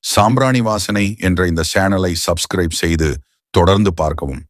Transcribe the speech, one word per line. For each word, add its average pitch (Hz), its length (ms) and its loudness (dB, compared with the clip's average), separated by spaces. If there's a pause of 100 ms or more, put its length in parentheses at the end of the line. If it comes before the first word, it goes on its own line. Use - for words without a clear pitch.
சாம்பிராணி 127 580 2
வாசனை 107 440 -2 (140)
என்ற 90 280 0
இந்த 82 160 -2
சேனலை 95 520 0
சப்ஸ்கிரைப் 85 640 -2
செய்து 82 300 0 (440)
தொடர்ந்து 98 400 4
பார்க்கவும். 73 560 -4